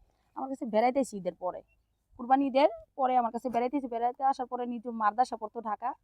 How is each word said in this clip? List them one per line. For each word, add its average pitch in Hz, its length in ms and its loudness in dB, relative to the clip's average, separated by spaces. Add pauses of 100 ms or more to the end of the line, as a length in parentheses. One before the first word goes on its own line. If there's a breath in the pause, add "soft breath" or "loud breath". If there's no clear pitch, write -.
(360)
আমার 269 140 -6
কাছে 269 160 -8
বেড়াইতেছি 233 520 2
ঈদের 175 220 -4
পরে, 180 220 -6 (560)
কুরবানি 262 300 4
ঈদের 269 220 4 (260)
পরে 254 220 2
আমার 240 140 2
কাছে 240 180 -4
বেড়াইতেছি। 247 380 -2
বেড়াইতে 240 360 -2
আসার 262 220 0
পরে 247 200 -6
নিজুম 240 300 -8
মারদাসা 220 420 2
পড়তো 220 240 -8
ঢাকা, 226 320 -4 (100)